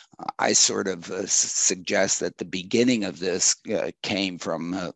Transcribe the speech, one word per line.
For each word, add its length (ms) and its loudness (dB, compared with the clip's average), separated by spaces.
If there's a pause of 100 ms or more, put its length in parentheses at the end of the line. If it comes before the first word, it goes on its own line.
(380)
I 140 2
sort 380 2
of, 200 -6
uh, 100 -4
s-, 120 -4
suggest 880 2
that 180 -4
the 60 -8
beginning 640 2
of 140 -6
this, 360 2 (180)
uh, 180 0 (120)
came 340 -2
from, 360 -4
uh, 220 -4